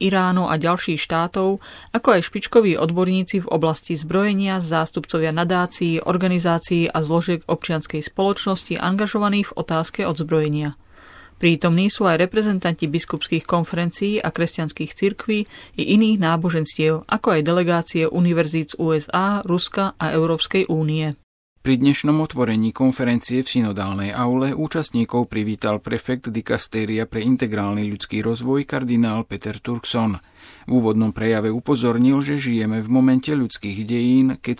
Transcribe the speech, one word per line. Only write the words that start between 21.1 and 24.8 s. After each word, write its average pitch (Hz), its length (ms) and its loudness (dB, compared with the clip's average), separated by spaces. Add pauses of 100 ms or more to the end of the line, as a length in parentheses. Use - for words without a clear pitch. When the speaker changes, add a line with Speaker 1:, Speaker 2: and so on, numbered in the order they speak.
Speaker 2:
Pri 131 160 4
dnešnom 147 400 2
otvorení 113 480 0
konferencie 127 720 0
v 131 80 -4
synodálnej 101 640 -2
aule 127 400 0
účastníkov 123 720 -2